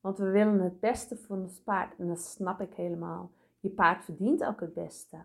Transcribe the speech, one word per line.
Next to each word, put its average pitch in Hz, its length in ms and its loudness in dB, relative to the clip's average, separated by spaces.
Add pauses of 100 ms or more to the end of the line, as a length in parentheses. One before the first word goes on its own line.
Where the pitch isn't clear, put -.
Want 190 180 -4
we 196 120 0
willen 208 300 6
het 180 200 0
beste 240 360 -2
voor - 200 -10
ons 185 240 -8
paard 190 380 -2
en 175 100 -4
dat 170 120 -2
snap 185 400 -6
ik 185 140 -8
helemaal. 175 560 -6 (300)
Je 196 100 -4
paard 175 340 4
verdient 214 400 0
ook - 160 -4
het 165 140 -8
beste. 165 500 -12